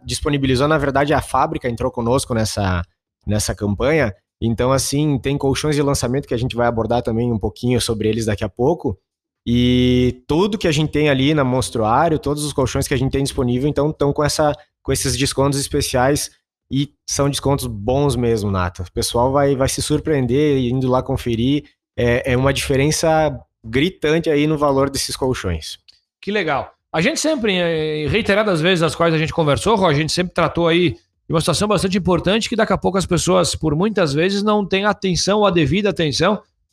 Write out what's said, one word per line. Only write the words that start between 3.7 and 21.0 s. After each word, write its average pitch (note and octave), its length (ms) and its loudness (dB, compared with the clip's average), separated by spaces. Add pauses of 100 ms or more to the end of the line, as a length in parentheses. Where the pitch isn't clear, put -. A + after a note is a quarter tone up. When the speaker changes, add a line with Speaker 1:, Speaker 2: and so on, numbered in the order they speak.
Speaker 1:
Então, A#2 300 0
assim, C#3 480 0
tem C#3 180 -4
colchões C#3 380 0
de D3 60 2
lançamento C#3 440 -2
que - 80 -4
a A#2+ 40 -2
gente G#2+ 180 -4
vai A#2+ 100 2
abordar A2+ 340 0
também A#2 300 -2
um A2+ 80 0
pouquinho A#2 420 -2
sobre G#2 280 -2
eles A2 180 -2
daqui G#2 160 -2
a G#2+ 60 -4
pouco. B2+ 500 -2 (480)
E B2 800 2
tudo G3 320 0
que - 80 -4
a E3+ 60 2
gente D3+ 180 0
tem D3+ 180 2
ali C3+ 240 2
na D3+ 120 2
Monstruário, B2+ 720 0
todos D3 260 -4
os D3 80 -6
colchões C3+ 360 -2
que - 60 -2
a - 20 0
gente C3 160 0
tem C#3 100 0
disponível, C3 460 -2
então, D3 240 0
tão C#3+ 180 0
com D3 140 -2
essa, D3 320 0 (260)
com - 80 -6
esses C3+ 280 -2
descontos C#3 420 0
especiais C#3 680 -2 (400)
e C#3 240 -2 (120)
são C#3+ 220 0
descontos C#3 380 -2
bons B2 500 0
mesmo, A2+ 340 0
Nato. F2+ 320 -2
O F2 80 -10
pessoal A#2+ 420 0
vai, C#3+ 220 2
vai C3 140 0
se - 140 -4
surpreender D3 840 0
indo B2+ 240 0
lá B2+ 140 2